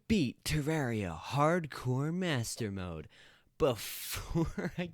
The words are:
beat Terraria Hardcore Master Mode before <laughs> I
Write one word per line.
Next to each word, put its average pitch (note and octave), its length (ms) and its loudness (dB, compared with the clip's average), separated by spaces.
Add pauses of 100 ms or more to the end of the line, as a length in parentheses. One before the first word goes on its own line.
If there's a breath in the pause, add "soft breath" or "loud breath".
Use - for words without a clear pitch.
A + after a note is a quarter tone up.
beat E3+ 360 2
Terraria C3+ 720 0
Hardcore C#3+ 960 0
Master C3+ 580 0
Mode F2+ 360 -6 (500 loud breath)
before - 1160 -2
<laughs> - 40 -16
I F3 160 -4